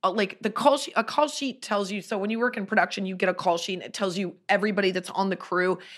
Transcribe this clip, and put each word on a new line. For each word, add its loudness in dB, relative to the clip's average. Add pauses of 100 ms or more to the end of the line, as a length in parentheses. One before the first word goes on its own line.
uh, 4
like, 0
the 0
call 4
sheet, -8
a 2
call 2
sheet -6
tells -2
you, -6
so -4
when -2
you -2
work 2
in -4
production, 2
you -4
get 2
a 2
call 2
sheet -4
and -8
it -12
tells -2
you -2 (140)
everybody 4
that's -4
on 0
the 0
crew 0 (200)